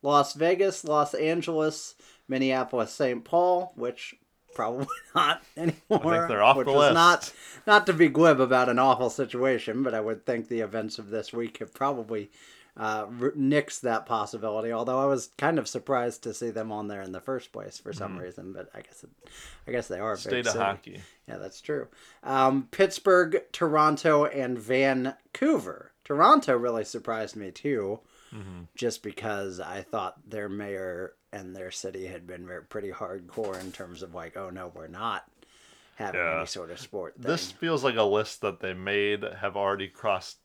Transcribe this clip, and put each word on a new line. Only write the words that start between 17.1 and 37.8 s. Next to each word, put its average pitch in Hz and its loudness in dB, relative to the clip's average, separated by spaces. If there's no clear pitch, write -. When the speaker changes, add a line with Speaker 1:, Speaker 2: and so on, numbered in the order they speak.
Speaker 1:
the 92 -10
first 131 -8
place 101 -12
for - -12
some 95 -8
Speaker 2:
Mm-hmm. 90 -10
Speaker 1:
reason, 90 -12
but - -14
I - -16
guess - -20
it, - -20
I - -8
guess 120 -4
they 90 -8
are 107 -2
a 98 -6
Speaker 2:
State - -6
Speaker 1:
big 123 0
Speaker 2:
of 113 0
Speaker 1:
city. 110 0
Speaker 2:
hockey. 95 -4
Speaker 1:
Yeah, 107 -12
that's 98 -14
true. - -6
Um, 131 2
Pittsburgh, 185 4
Toronto, 151 4
and 127 -2
Vancouver. 131 0
Toronto 160 6
really 117 0
surprised 110 -6
me, 98 -10
too, 113 -4
Speaker 2:
Mm-hmm. 95 -14
Speaker 1:
just - -4
because 101 -8
I 90 -10
thought 92 -6
their 104 -10
mayor 95 -8
and 95 -14
their 92 -12
city 92 -10
had 87 -14
been 90 -14
ver-, 90 -12
pretty 101 -10
hardcore 95 -10
in 92 -12
terms 87 -14
of, 85 -16
like, 82 -12
"Oh, 95 -10
no, 90 -12
we're 80 -16
not 101 -8
having 92 -4
Speaker 2:
Yeah. 82 0
Speaker 1:
any 80 -4
sort 85 -10
of 85 -14
sport 92 -10
Speaker 2:
This 143 -2
Speaker 1:
thing." - -16
Speaker 2:
feels 160 -2